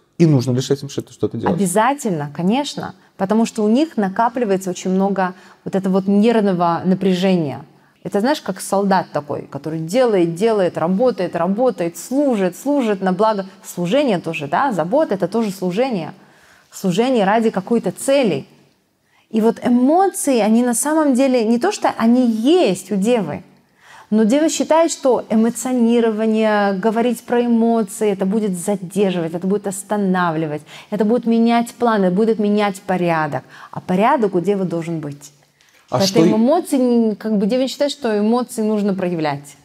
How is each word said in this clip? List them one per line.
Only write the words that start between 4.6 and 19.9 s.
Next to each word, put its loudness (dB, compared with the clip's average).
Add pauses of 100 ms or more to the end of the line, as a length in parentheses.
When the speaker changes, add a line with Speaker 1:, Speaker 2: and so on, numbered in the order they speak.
Speaker 2:
очень -6
много 0 (300)
вот -6
этого 0
вот 0
нервного 2
напряжения. 0 (400)
Это, -4
знаешь, 0
как -8
солдат 0
такой, -6
который -8
делает, 2
делает, 0
работает, 0
работает, -2
служит, 0
служит -2
на 0
благо. 0 (180)
Служение 0
тоже, -8
да, 0
забота — 0
это -2
тоже -2
служение. -4 (580)
Служение 0
ради 2
какой-то -2
цели. 0 (800)
И -2
вот 2
эмоции, 2